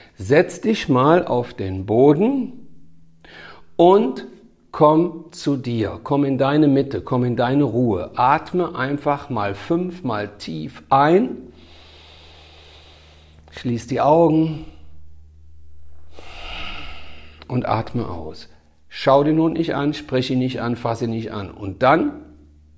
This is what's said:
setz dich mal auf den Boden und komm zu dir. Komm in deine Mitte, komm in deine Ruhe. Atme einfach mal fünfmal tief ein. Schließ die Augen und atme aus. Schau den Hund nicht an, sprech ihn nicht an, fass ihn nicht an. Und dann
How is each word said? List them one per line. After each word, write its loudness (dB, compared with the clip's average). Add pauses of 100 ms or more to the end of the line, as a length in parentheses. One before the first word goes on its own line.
(140)
setz 2
dich -2
mal 4
auf -2
den -6
Boden 4 (1200)
und 4 (440)
komm 2
zu -2
dir. -4
Komm 0
in 0
deine 4
Mitte, 2
komm 0
in 0
deine 2
Ruhe. 0
Atme 0
einfach -2
mal -4
fünfmal -6
tief -12
ein. 4 (2250)
Schließ -6
die -2
Augen 4 (2750)
und -4
atme -4
aus. -12 (400)
Schau 2
den 2
Hund 2
nicht -2
an, -2
sprech -2
ihn 0
nicht -2
an, -2
fass -4
ihn -2
nicht -6
an. -8
Und -8
dann 4 (640)